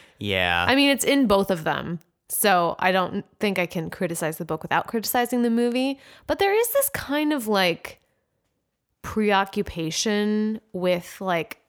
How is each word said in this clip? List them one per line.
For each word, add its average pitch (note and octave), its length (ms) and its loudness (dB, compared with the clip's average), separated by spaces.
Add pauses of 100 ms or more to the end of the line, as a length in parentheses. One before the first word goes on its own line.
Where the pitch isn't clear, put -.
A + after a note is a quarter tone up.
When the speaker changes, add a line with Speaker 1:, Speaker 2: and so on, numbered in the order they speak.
(200)
Speaker 1:
Yeah. F2+ 480 2
Speaker 2:
I B3+ 80 4
mean, C#4 140 6
it's C4 140 0
in C#4 220 4
both G3 240 2
of E3 140 -2
them. D3+ 340 -4 (300)
So F3+ 500 2
I F#3 140 2
don't F#3 320 -2 (160)
think G3 180 -2
I F3 80 0
can E3+ 240 -6
criticize E3 480 -4
the F3 60 -8
book D#3+ 180 -6
without E3 240 0
criticizing A#3+ 560 0
the A#3+ 80 2
movie. A#3+ 480 0 (300)
But D4+ 100 0
there G4 180 2
is A#4 160 0
this C#5 180 2
kind D4+ 420 -2
of, B3 160 -2
like, F#3+ 520 0 (1000)
preoccupation G#3 1600 0 (120)
with, F3+ 480 -2
like, F3 380 -2 (100)